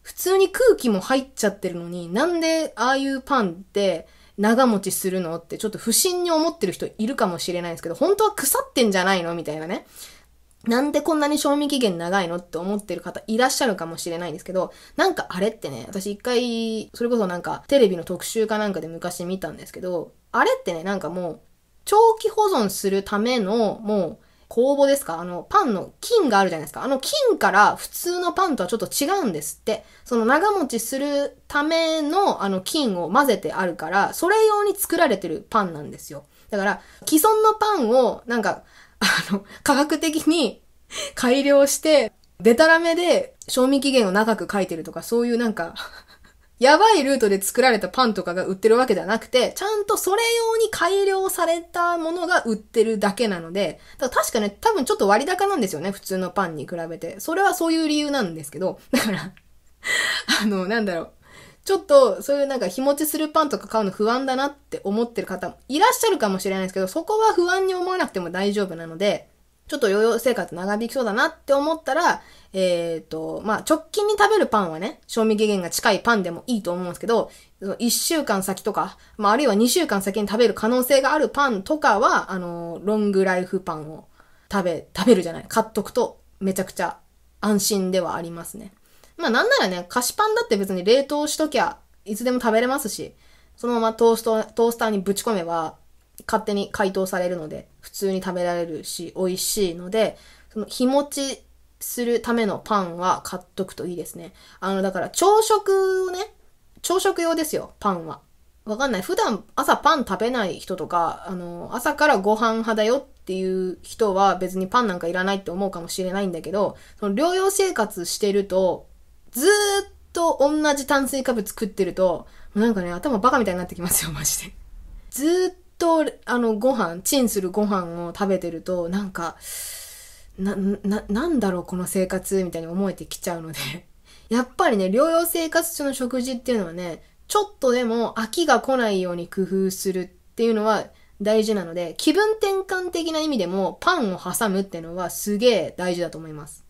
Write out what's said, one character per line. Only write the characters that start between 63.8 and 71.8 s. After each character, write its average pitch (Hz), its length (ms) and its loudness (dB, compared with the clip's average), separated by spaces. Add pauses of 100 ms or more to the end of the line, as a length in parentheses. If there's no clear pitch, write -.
う - 20 0
の 190 80 -2
不 214 180 0
安 262 160 0
だ 262 80 0
な 269 120 0
っ 277 80 -4
て - 280 -12
思 202 200 -2
っ 240 80 -4
て 202 100 -6
る 175 80 -6
方 185 280 -8 (120)
い 269 100 -2
ら 403 100 6
っ 508 40 4
し 480 120 0
ゃ 453 60 4
る 349 80 2
か 214 100 0
も 190 120 0
し - 80 -4
れ 190 80 -2
な 190 40 -2
い 190 40 -2
で 190 60 -4
す - 40 -18
け 190 60 -2
ど、 190 80 -2
そ 320 160 -4
こ 427 160 0
は 440 140 4
不 349 160 2
安 381 160 2
に 370 80 0
思 359 140 -2
わ 370 100 0
な 311 100 0
く - 20 -8
て - 80 -6
も 175 120 -6
大 190 220 0
丈 202 120 0
夫 180 100 -8
な 165 120 -12
の 165 100 -14
で、 196 320 0 (400)
ち - 60 -4
ょ - 20 -4
っ 277 40 -2
と 247 60 2
療 202 140 2
養 220 180 4
生 240 160 2
活 175 200 -6
長 190 200 -4
引 226 140 -4
き - 40 -10
そ 269 100 -2
う - 20 0
だ 208 80 -2
な 262 140 2
っ 330 120 -6
て - 160 0
思 294 200 0
っ 311 80 -8